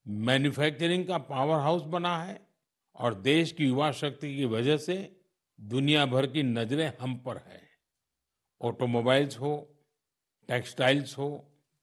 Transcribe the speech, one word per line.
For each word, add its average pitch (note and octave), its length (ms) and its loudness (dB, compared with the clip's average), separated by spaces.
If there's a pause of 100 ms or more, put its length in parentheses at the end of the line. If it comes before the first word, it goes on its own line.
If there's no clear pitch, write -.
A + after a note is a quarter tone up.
मैन्युफैक्चरिंग C#3 1000 0
का F3+ 100 -2
पावर C#3+ 420 0
हाउस D#3+ 220 2
बना F3 420 -2
है G3 160 -12 (560)
और A2+ 260 -2
देश D#3 300 4
की D3 160 0
युवा C#3 240 2
शक्ति C#3 440 -6
की C#3 100 -2
वजह B2 320 2
से F3 200 -4 (640)
दुनिया C#3 460 2
भर C3 220 2
की D3 160 -2
नजरें B2 560 0
हम B2+ 180 -6
पर A#2+ 200 -10
है। - 240 -20 (1000)
ऑटोमोबाइल्स B2 800 2
हो, D3 160 -4 (920)
टेक्सटाइल्स B2+ 680 2
हो, C#3+ 120 -4 (540)